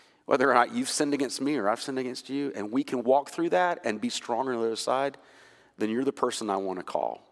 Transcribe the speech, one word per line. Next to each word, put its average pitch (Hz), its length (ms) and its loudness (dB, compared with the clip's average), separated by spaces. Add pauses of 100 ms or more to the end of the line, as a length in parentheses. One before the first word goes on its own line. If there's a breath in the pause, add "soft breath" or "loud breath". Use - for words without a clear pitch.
(240 loud breath)
whether 135 260 6
or 123 40 6
not 120 180 6
you've 123 160 -2
sinned 143 240 0
against 131 300 -2
me 147 140 0
or 101 120 0
I've 113 140 0
sinned 131 160 -4
against 127 320 -6
you, 139 240 -4
and 104 180 -6
we 135 100 2
can 123 200 -2
walk 135 260 4
through 170 220 -2
that 175 340 2
and 107 160 -2
be 120 80 -2
stronger 123 460 -2
on 117 60 -2
the 113 60 0
other 110 100 -2
side, 135 420 -2 (580 loud breath)
then 107 140 0
you're 123 140 0
the 135 80 2
person 113 360 -2
I 98 80 0
want 95 220 -4
to 87 60 -10
call - 480 -6